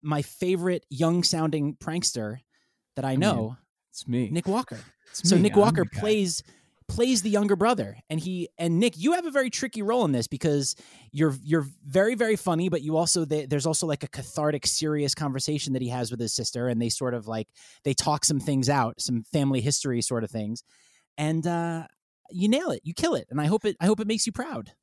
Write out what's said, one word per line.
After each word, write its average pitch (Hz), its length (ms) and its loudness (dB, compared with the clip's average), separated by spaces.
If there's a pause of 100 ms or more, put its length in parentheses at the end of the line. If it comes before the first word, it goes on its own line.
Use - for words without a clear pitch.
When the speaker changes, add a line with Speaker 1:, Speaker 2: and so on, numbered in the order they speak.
Speaker 1:
my 151 200 -2
favorite 180 680 -2
young-sounding 160 840 2
prankster 127 600 -4 (580)
that - 80 -4
I 135 60 -2
Speaker 2:
I - 20 0
mean, 131 80 2
Speaker 1:
know? 127 380 0 (340)
Speaker 2:
it's - 160 -14
me. 120 240 0
Speaker 1:
Nick 170 160 -2
Walker. 190 320 -2 (320)
Speaker 2:
It's - 180 0
Speaker 1:
So 190 60 6
Speaker 2:
me. 170 80 6
Speaker 1:
Nick 208 120 4
Speaker 2:
I'm 208 40 8
Speaker 1:
Walker 202 240 6
Speaker 2:
the - 120 -2
guy. - 40 -6
Speaker 1:
plays 208 440 0 (440)
plays 233 340 2
the 214 80 0
younger 202 260 4
brother. 160 420 0 (120)
And 156 100 -2
he, 175 380 -6
and 170 220 2
Nick, 240 180 2
you 240 160 2
have 349 120 -2
a 311 60 -6
very 262 180 2
tricky 220 320 -6
role 220 240 2
in 151 80 2
this 120 140 0
because 143 480 0 (360)
you're, 143 320 2
you're 147 240 0 (180)
very, 190 300 2
very 220 200 2
funny, 180 340 0
but 170 120 -2
you 156 160 -2
also, 165 280 2
the-, 151 200 -2
there's 139 200 -2
also, 160 220 0
like, 147 160 -2
a 135 40 -8
cathartic, 151 580 -4
serious 151 480 0
conversation 143 600 -4
that 127 80 -2
he 123 80 -4
has 120 220 -4
with 120 80 -8
his 113 140 -2
sister, 120 340 -4
and 117 140 0
they 117 80 0
sort 127 240 -2
of, 110 140 -6
like, 110 220 -6 (340)
they 139 100 0
talk 151 320 0
some 147 140 2
things 135 300 0
out, 131 320 2
some 117 220 -2
family 139 380 0
history 127 400 0
sort 117 220 -2
of 104 80 -6
things. 110 320 -6 (540)
And, 156 280 0
uh, 170 420 -2 (440)
you 185 180 2
nail 294 220 2
it. 123 120 -6
You 165 100 -8
kill - 220 0
it. 123 140 -4
And 135 100 -4
I 147 60 0
hope 202 200 2
it, 208 140 0
I 170 60 0
hope 208 140 2
it 214 80 -2
makes 220 180 0
you 226 80 -4
proud. 240 500 -10